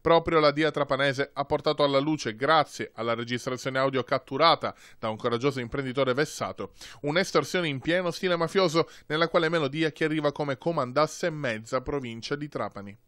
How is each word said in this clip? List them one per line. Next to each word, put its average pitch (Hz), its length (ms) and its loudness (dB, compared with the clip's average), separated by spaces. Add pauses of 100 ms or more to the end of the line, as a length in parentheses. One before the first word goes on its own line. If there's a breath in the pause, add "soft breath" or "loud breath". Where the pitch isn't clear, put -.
Proprio 165 400 4
la 151 100 6
dia 147 220 0
trapanese 139 600 0
ha 139 120 -4
portato 147 400 0
alla 139 160 4
luce, 143 340 -2
grazie 139 600 2
alla 117 200 -2
registrazione 123 640 -4
audio 135 240 0
catturata 135 720 2 (240 loud breath)
da 113 120 -4
un 110 60 -6
coraggioso 123 440 0
imprenditore 131 520 -2
vessato, 113 600 -4 (300 loud breath)
un'estorsione 165 680 0
in 139 100 -4
pieno 170 320 -2
stile 180 240 -2
mafioso 165 540 2 (180 loud breath)
nella 160 220 0
quale 165 200 2
Melodia 160 420 0
chiariva 151 420 0
come 143 260 -4
comandasse 151 720 0
mezza 127 520 -4
provincia 127 520 -6
di 147 140 -8
Trapani. 101 600 -10